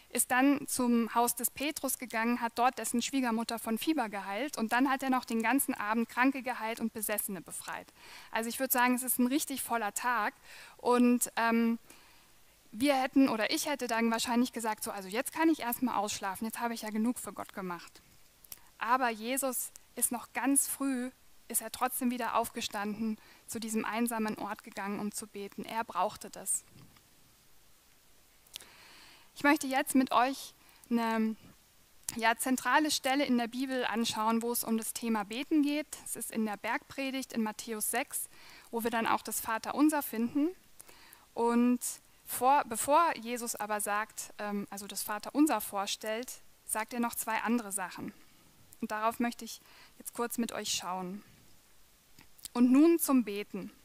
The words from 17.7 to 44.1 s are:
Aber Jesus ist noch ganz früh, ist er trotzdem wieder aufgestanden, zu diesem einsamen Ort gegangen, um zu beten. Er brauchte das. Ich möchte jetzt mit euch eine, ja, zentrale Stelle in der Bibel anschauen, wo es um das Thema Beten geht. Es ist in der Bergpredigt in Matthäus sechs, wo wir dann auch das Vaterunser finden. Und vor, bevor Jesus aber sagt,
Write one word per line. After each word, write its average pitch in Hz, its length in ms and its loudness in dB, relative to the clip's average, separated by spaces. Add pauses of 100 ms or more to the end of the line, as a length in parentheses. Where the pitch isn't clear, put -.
Aber 247 320 2
Jesus 240 600 -2 (240)
ist - 180 -2
noch 233 220 -8
ganz 269 340 2
früh, 262 420 -4 (380)
ist 226 140 -2
er 220 100 -10
trotzdem 247 380 0
wieder 240 240 -4
aufgestanden, 220 840 -2 (280)
zu - 120 -8
diesem 220 280 -2
einsamen 220 500 -2
Ort 208 280 -8
gegangen, 202 360 -6
um 208 120 -4
zu - 140 -10
beten. 202 380 -12
Er - 180 -4
brauchte 202 460 -4
das. - 340 -4 (2750)
Ich - 100 -6
möchte 294 220 6
jetzt 262 280 0
mit 262 180 6
euch 262 400 2 (380)
eine, 226 460 0 (800)
ja, 226 200 4
zentrale 262 540 4
Stelle 269 340 2
in 247 140 4
der 233 100 0
Bibel 254 380 -2
anschauen, 226 560 2
wo 233 100 -2
es 240 100 -2
um 226 140 0
das 220 160 -4
Thema 226 320 -2
Beten 277 380 0
geht. 294 240 0 (180)
Es - 120 -8
ist - 160 -8
in 220 120 0
der 208 140 -4
Bergpredigt 262 720 -6
in 233 120 -2
Matthäus 214 460 -6
sechs, - 380 -4 (420)
wo 226 120 -4
wir 233 80 0
dann 233 160 0
auch - 160 2
das - 180 -6
Vaterunser 285 640 2
finden. 247 460 0 (840)
Und 240 480 4 (460)
vor, 269 400 4
bevor 285 500 4
Jesus 233 380 -6
aber 208 260 -4
sagt, 208 580 -4